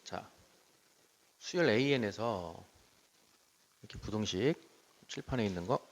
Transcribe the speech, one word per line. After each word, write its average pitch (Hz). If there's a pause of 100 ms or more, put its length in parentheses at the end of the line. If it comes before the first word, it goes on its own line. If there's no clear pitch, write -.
자, - (1080)
수열 170
에이엔에서 110 (1160)
이렇게 -
부등식 107 (520)
칠판에 -
있는 90
거. 123 (120)